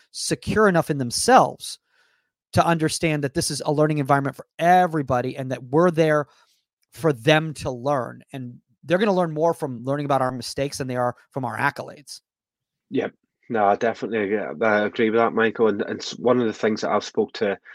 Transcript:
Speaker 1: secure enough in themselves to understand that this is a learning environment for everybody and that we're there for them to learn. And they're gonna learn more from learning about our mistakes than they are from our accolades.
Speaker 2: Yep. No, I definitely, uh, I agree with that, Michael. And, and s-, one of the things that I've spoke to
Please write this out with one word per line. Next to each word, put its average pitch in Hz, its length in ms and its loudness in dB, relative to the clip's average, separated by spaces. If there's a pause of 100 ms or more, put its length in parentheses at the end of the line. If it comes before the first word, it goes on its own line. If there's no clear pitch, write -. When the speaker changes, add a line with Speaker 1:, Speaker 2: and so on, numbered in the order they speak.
(100)
Speaker 1:
secure - 580 0
enough 170 220 2
in 143 80 -2
themselves 135 800 2 (720)
to 165 120 4
understand 156 600 0
that 135 80 -4
this - 180 -4
is 135 140 -6
a 156 80 -2
learning 151 260 2
environment 139 380 0
for - 100 -18 (120)
everybody 151 800 2
and 131 140 -8
that 123 140 -6
we're 156 260 4
there 156 360 2 (680)
for 160 200 0
them 151 420 2
to 156 160 -8
learn. 123 520 -4 (100)
And 127 260 -12 (260)
they're 165 140 2
gonna 208 140 2
learn 180 200 0
more 160 220 2
from 127 300 -8
learning 143 200 -2
about 135 180 2
our 127 80 0
mistakes 139 480 -6
than 131 100 -6
they 123 80 -4
are 123 200 0 (140)
from 131 160 -6
our 110 100 -6
accolades. - 640 -6 (720)
Speaker 2:
Yep. 110 240 -2 (360)
No, 107 140 2
I 101 120 4
definitely, 107 600 -2
uh, 78 240 -4
I 107 260 2
agree 110 220 0
with 113 120 2
that, 113 120 2
Michael. 110 360 2
And, 104 140 0
and 104 180 -8
s-, - 180 -12
one 123 200 2
of 120 80 0
the 107 60 -2
things 107 300 -2
that 92 80 -2
I've 101 140 0
spoke - 300 -4
to 98 240 -2 (160)